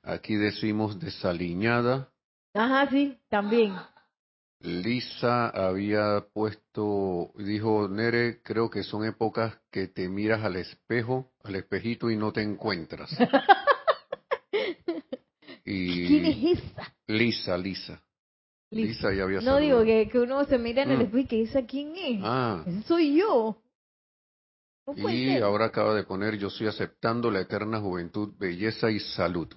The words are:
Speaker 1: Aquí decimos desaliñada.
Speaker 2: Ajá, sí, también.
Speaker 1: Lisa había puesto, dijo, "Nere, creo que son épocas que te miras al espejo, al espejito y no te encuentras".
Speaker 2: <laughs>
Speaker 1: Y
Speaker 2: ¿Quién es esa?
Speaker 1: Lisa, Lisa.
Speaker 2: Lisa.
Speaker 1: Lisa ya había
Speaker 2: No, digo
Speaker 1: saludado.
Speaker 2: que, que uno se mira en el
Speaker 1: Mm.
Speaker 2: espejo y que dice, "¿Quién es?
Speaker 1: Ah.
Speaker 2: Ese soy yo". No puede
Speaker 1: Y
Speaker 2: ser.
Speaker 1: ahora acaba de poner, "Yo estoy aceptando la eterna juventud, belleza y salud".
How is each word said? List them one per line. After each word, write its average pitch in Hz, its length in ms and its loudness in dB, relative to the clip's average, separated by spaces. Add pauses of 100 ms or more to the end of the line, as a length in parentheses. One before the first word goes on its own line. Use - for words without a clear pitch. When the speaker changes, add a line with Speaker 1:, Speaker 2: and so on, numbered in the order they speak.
Speaker 1:
Aquí 90 320 -4
decimos 104 640 -2
desaliñada. 101 1080 0 (440)
Speaker 2:
Ajá, 262 360 2
sí, 277 280 0 (120)
también. 208 440 2 (840)
Speaker 1:
Lisa 117 920 0
había 101 760 2 (100)
puesto, 104 1000 -2
dijo, 104 540 0
"Nere, 117 540 0
creo 110 260 0
que 101 140 -4
son 107 220 -6
épocas 110 520 -2 (140)
que 95 160 -2
te 92 200 -6
miras 107 360 0
al 92 120 -2
espejo, 120 760 -4 (120)
al 101 120 -8
espejito 110 560 -4
y 110 40 2
no 107 160 -2
te 113 120 -2
encuentras". 101 680 -6
Speaker 2:
<laughs> 262 480 4 (2000)
Speaker 1:
Y 90 440 -2
Speaker 2:
¿Quién 302 180 6
es 311 340 2
esa? - 360 -14 (120)
Speaker 1:
Lisa, 110 500 2
Lisa. 92 440 -8 (680)
Speaker 2:
Lisa. 113 380 -2
Speaker 1:
Lisa 98 40 2
ya 98 100 0
había 95 180 0
Speaker 2:
No, 262 160 4
digo 285 220 4
Speaker 1:
saludado. 220 60 6
Speaker 2:
que, 220 240 4
que 247 100 0
uno 262 260 0
se 277 120 2
mira 233 260 0
en 285 80 0
el 262 60 4
Speaker 1:
Mm. 226 40 4
Speaker 2:
espejo 214 180 2
y 262 80 0
que - 100 -2
dice, 226 280 0
"¿Quién 285 300 -8
es? 285 280 -4
Speaker 1:
Ah. 113 420 0
Speaker 2:
Ese 185 180 -4
soy 320 360 4
yo". 262 420 2 (1300)
No 277 80 -8
puede 101 200 0
Speaker 1:
Y 127 180 0
Speaker 2:
ser. 127 100 2
Speaker 1:
ahora 104 220 4
acaba 107 280 2
de 104 100 0
poner, 104 340 -4
"Yo 98 100 -4
estoy 110 200 -4
aceptando 117 600 -2
la 95 120 0
eterna 107 380 -4
juventud, 98 580 -6
belleza 101 520 -2
y 104 100 -2
salud". 87 580 -4